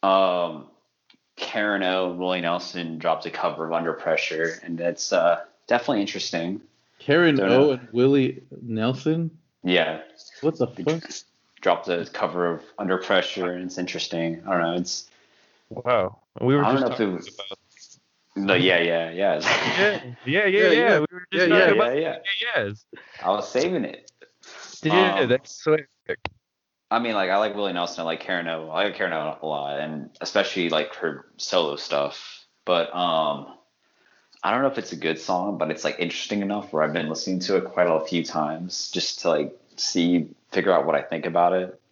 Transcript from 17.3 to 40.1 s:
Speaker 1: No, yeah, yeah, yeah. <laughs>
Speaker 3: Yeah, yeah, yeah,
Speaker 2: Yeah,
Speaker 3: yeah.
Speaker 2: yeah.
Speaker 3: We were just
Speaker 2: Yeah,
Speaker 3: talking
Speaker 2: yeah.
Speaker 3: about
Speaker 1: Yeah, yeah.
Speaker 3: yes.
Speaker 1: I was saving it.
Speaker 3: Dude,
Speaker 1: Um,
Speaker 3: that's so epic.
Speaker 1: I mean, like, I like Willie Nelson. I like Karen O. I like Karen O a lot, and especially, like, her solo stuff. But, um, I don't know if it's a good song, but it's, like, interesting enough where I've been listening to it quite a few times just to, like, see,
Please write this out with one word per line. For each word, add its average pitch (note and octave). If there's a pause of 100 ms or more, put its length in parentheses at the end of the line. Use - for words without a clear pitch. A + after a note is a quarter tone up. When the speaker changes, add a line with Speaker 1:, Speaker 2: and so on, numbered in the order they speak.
Speaker 1:
No, G2
yeah, F2+
yeah, E2
yeah. F2
<laughs> D#3+
Speaker 3:
Yeah, -
yeah, F3
yeah, -
Speaker 2:
Yeah, G3
Speaker 3:
yeah. -
Speaker 2:
yeah. A3+
Speaker 3:
We D3+
were F3+
just F3+
Speaker 2:
Yeah, E3+
Speaker 3:
talking F3+
Speaker 2:
yeah. -
Speaker 3:
about B2
Speaker 1:
Yeah, D#3 (380)
yeah. B2
Speaker 3:
yes. G2+ (380)
Speaker 1:
I F2+
was G#2
saving D3+
it. - (720)
Speaker 3:
Dude, D#3
Speaker 1:
Um, F#3+
Speaker 3:
that's B2+ (120)
so D#3
epic. - (680)
Speaker 1:
I A#2
mean, A#2
like, F#2+
I G2
like G#2
Willie G2+
Nelson. F2
I E2
like E2
Karen F2
O. D#2+
I E2+
like G2
Karen F2+
O D#2
a D#2
lot, C#2+
and D2+ (100)
especially, F#2
like, D#2
her D#2 (120)
solo D#2+
stuff. - (200)
But, E2+
um, D#2+ (920)
I F2+
don't B2
know C3+
if -
it's -
a F2
good D#2+
song, F#2+
but D#2+
it's, -
like, -
interesting F2
enough G2+
where D#2
I've D#2
been E2
listening F#2
to G2
it F2+
quite F2+
a E2+
few E2+
times D#2+
just -
to, F2
like, D2+ (200)
see, E2+ (180)